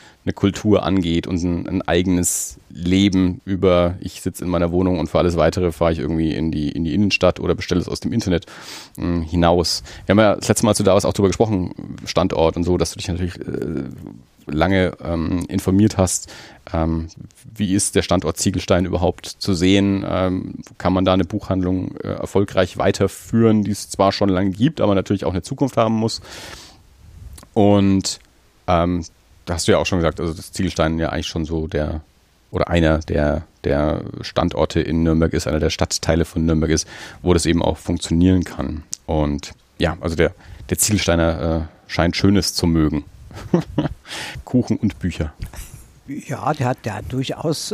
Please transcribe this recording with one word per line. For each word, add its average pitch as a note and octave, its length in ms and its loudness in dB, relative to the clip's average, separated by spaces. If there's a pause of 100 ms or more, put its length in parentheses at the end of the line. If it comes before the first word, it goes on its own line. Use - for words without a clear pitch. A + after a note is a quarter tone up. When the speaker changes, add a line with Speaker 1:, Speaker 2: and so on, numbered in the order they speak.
(260)
Speaker 1:
eine G#2 80 -2
Kultur G2+ 480 2
angeht E2+ 440 0
und F2+ 160 -2
ein, F2 240 -2
ein F#2 220 -2
eigenes F2 680 0 (100)
Leben F#2 800 2
über, F2+ 540 2
ich - 200 -10
sitze - 240 -6
in F2+ 60 -4
meiner F2 200 0
Wohnung F2+ 280 0
und D#2+ 100 -2
für - 100 0
alles E2+ 200 2
Weitere E2+ 340 2
fahre E2 200 0
ich E2 60 -2
irgendwie D#2+ 360 -2
in D#2 180 -2
die, D2+ 160 -2
in - 160 -4
die D#2 80 -2
Innenstadt F2+ 480 2
oder F2 140 0
bestelle F2+ 260 -2
es - 80 -6
aus - 120 -6
dem - 120 -4
Internet, G2 320 0 (540)
ähm, E2+ 240 -2
hinaus. E2+ 600 2 (220)
Wir - 80 0
haben G2+ 60 6
ja G#2+ 180 4
das - 120 -2
letzte A2 180 2
Mal G#2+ 80 4
zu - 80 -2
Davos G2 240 4
auch - 80 0
drüber G2 140 2
gesprochen, G2 760 -2
Standort E2 540 0
und F2 60 0
so, F2 120 2
dass E2+ 140 -2
du - 80 -12
dich - 100 -8
natürlich, F2+ 320 -4
äh, - 440 -6 (680)
lange, F2+ 520 2
ähm, E2+ 460 -2
informiert G2+ 500 2
hast, - 340 0 (400)
ähm, E2 360 -2 (460)
wie G#2 200 -2
ist - 200 -2
der G2 80 4
Standort E2+ 340 0
Ziegelstein F#2 480 0
überhaupt F2 420 -2
zu - 280 -4
sehen? G2 540 4
Ähm, F#2 460 -2 (240)
kann F2+ 140 0
man F#2 120 2
da F#2 100 4
eine F#2 100 2
Buchhandlung, F#2 720 -2
äh, - 100 -8
erfolgreich - 720 0
weiterführen, G#2+ 840 2
die G#2 60 -2
es - 200 -8
zwar G2 220 2
schon G2+ 160 0
lange F#2+ 220 2
gibt, A2 300 0
aber G#2 140 2
natürlich F#2+ 300 0
auch F2 80 0
eine F2 100 -2
Zukunft C#3 340 -4
haben A2+ 180 4
muss? A2 260 -2 (1300)
Und, G2 680 4 (460)
ähm, F2 380 2 (420)
da F2 80 -4
hast E2+ 120 -4
du A2 60 6
ja F2 60 6
auch D2+ 80 0
schon F#2 120 0
gesagt, E2 220 0
also, E2 140 -2
dass F#2+ 180 -16
Ziegelstein E2 460 0
ja D#2+ 100 0
eigentlich - 180 -4
schon E2 180 -4
so D#2+ 220 -4
der, D#2 360 -4 (480)
oder - 180 -2
einer D#2+ 320 4
der, D2+ 420 0 (220)
der D2+ 380 0 (180)
Standorte - 600 0
in E2 220 0
Nürnberg E2 300 4
ist, - 140 -2
einer D#2 140 0
der E2 100 2
Stadtteile - 540 0
von E2 200 -2
Nürnberg D#2+ 260 2
ist, D#2+ 160 2 (360)
wo F2+ 100 4
das F2 140 2
eben E2 160 2
auch D#2+ 160 0
funktionieren F2 640 2
kann. D#2 380 -8 (240)
Und D2 460 -2 (260)
ja, E2+ 220 0
also E2 160 -4
der, D#2+ 160 2 (380)
der F2+ 80 0
Ziegelsteiner, E2 880 0
äh, - 220 -20
scheint E2+ 260 0
Schönes G2 380 4
zu - 120 0
mögen. D#2 380 2 (480)
<laughs> - 920 -4
Kuchen A#2+ 320 0
und - 220 -4
Bücher. E2 340 -4 (760)
Speaker 2:
Ja, C#3 480 -6
der B2+ 140 -2
hat, C3 160 -2
der G#2 120 -6
hat - 160 -10
durchaus, - 600 -4